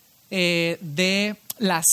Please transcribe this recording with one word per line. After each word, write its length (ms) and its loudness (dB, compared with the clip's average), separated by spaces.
eh, 500 0
de 560 -2
las, 360 0